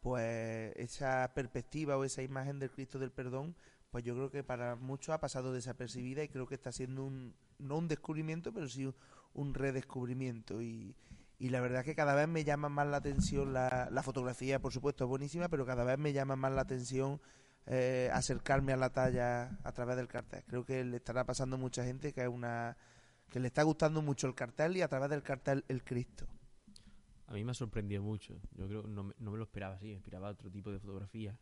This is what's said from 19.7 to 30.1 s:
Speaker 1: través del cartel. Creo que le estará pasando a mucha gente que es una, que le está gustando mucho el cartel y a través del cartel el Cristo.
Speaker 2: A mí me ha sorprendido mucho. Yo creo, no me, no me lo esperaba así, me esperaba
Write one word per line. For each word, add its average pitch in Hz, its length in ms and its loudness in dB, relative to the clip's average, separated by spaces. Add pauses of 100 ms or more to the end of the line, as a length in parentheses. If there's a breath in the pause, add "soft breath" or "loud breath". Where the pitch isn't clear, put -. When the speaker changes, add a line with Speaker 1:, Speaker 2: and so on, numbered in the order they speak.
Speaker 1:
través 123 260 0
del 123 120 -2
cartel. - 360 -8
Creo 120 200 -2
que 131 180 0
le 123 140 -2
estará 120 280 0
pasando 131 300 0
a 131 60 -2
mucha 127 240 0
gente 131 280 -2
que 131 100 0
es 123 60 2
una, 120 480 -2 (540 loud breath)
que - 80 -2
le 127 80 2
está 135 160 6
gustando 156 400 6
mucho 143 240 2
el 127 80 0
cartel 151 420 2
y 180 60 4
a 156 60 4
través 139 200 2
del 143 140 0
cartel 139 460 2
el 127 160 0
Cristo. - 420 -2 (1040 loud breath)
Speaker 2:
A - 40 -10
mí 104 120 -2
me 123 80 -2
ha - 20 -2
sorprendido 101 480 -2
mucho. 104 320 -4 (220)
Yo 98 100 -4
creo, 104 220 -4
no 101 160 -4
me, 98 160 -6
no 107 100 -6
me 107 80 -4
lo 113 60 -4
esperaba 95 320 -6
así, 95 100 -10
me 104 120 -8
esperaba 95 320 -8